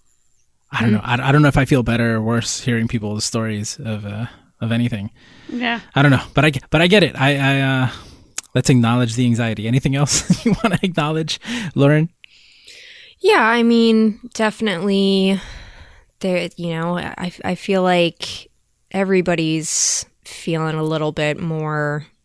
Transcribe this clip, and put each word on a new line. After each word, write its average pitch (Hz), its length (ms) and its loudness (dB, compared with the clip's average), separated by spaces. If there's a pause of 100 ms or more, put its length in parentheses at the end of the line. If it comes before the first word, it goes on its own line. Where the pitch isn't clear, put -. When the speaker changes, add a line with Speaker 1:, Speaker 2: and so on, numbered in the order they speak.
(720)
Speaker 1:
I 135 100 -6
don't 113 120 2
know. 104 80 2
Speaker 2:
Mm. 123 200 -2
Speaker 1:
I, 131 80 -2
I 139 40 2
don't 151 100 6
know 147 60 6
if 135 100 2
I 135 80 2
feel 131 160 2
better 117 320 0
or 110 80 -2
worse 113 380 -2
hearing 117 280 -2
people's 104 360 -4
stories 110 600 -4
of, 107 220 -8
uh, 107 200 -8 (340)
of 113 100 -4
anything. 117 400 -2 (380)
Speaker 3:
Yeah. 233 320 -4 (140)
Speaker 1:
I 139 80 4
don't 143 80 6
know, 123 120 4 (120)
but 139 100 2
I, 151 80 2 (160)
but 156 140 2
I 175 60 4
get 202 140 6
it. 131 160 0
I, 139 180 2
I, 139 240 2
uh, 131 300 0 (640)
let's 127 140 2
acknowledge 120 460 4
the 123 100 0
anxiety. 113 420 0
Anything 135 300 0
else - 480 0
<laughs> - 20 -2
you 208 160 4
wanna 180 200 0
acknowledge, 160 580 -2 (340)
Lauren? 151 360 4 (1120)
Speaker 2:
Yeah, 370 220 4
I 233 200 4
mean, 226 580 4 (140)
definitely 196 1040 0 (800)
there, 180 360 -2
you 170 140 -6
know, 170 280 -4
I, 170 340 -8 (120)
I 185 100 -4
feel 190 280 -2
like 175 680 -2 (400)
everybody's 170 1120 0 (200)
feeling 160 500 -4
a 156 80 -4
little 156 300 -2
bit 151 280 -4
more, 151 680 -4 (180)